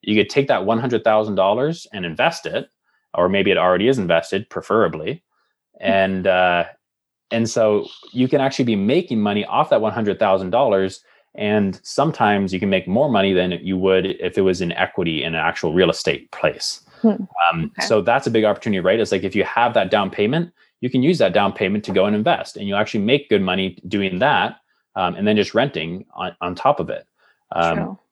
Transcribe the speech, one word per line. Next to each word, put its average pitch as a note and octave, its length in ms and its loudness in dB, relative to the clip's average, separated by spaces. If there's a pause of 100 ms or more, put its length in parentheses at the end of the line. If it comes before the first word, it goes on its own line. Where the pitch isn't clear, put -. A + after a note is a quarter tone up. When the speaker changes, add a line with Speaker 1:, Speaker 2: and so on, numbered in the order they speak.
Speaker 1:
you G#2+ 140 0
could G2+ 140 2
take C#3 180 0
that F#2+ 180 0
one A2+ 140 0
hundred A#2+ 240 -2
thousand G#2+ 320 2
dollars A#2 560 0
and F#2+ 140 -8
invest D3 400 -2
it, - 240 -8 (440)
or F2 140 2
maybe G2 240 2
it F2+ 60 4
already F#2 320 2
is C3 100 0
invested, F2+ 500 -2
preferably. F#2 720 -2 (580)
Speaker 2:
Mm-hmm. G2 100 0
Speaker 1:
And, F#2+ 360 0
uh, F2+ 360 2 (680)
and A2+ 180 -2
so G#2+ 380 2 (260)
you B2+ 140 0
can C#3+ 120 2
actually C3+ 260 0
be A2 100 0
making A#2 440 0
money G#2 260 0
off - 260 0
that A#2 100 4
one G#2+ 120 -2
hundred G#2 260 -2
thousand F#2+ 320 2
dollars. G2+ 520 0 (340)
And G#2 460 0
sometimes G#2 680 0
you F2+ 80 -2
can G2+ 80 0
make F#2 180 0
more A#2+ 220 2
money G2 240 2
than F2+ 180 2 (100)
you F#2 160 -4
would F#2+ 280 2
if F#2 320 -4
it G2+ 40 2
was F#2 200 2
in F2 100 -2
equity E2 500 -2
in E2 140 -4
an D#2 60 -4
actual D#2+ 320 -2
real F2 160 4
estate - 420 -4
place. - 480 -4 (220)
Speaker 2:
Hmm. A3 80 4 (420)
Speaker 1:
Um, E2 260 -4
Speaker 2:
Okay. - 80 -4
Speaker 1:
so G#2+ 160 2
that's A#2 240 0
a A2+ 60 -2
big A2 140 2
opportunity, G#2 340 0
right? F#2 220 2
It's G2+ 100 -2
like, F#2+ 120 0
if F#2+ 120 -4
you F#2+ 80 2
have A#2+ 300 0
that G2 180 2
down G2+ 180 2
payment, D3 440 -2 (260)
you - 100 -4
can B2+ 140 0
use E3 140 2
that F#2+ 160 2
down G2+ 180 2
payment G#2 340 -2
to G2+ 60 -8
go G#2+ 140 2
and G#2 100 0
invest, G#2+ 400 -2
and G#2 140 -8
you'll G2+ 80 -2
actually G#2 260 -2
make C#3 260 0
good G2+ 120 4
money F#2 440 -2
doing F#2+ 340 -2
that, A2+ 400 0 (360)
um, F2+ 200 -2
and G2+ 120 -2
then G#2+ 80 4
just G#2 180 0
renting F#2 600 -2
on, F#2 260 -10
on F2+ 160 -6
top C#3 240 0
of E2 100 -6
it. - 160 -10 (460)
Um, E2+ 260 0
Speaker 2:
True. E2+ 220 -8 (120)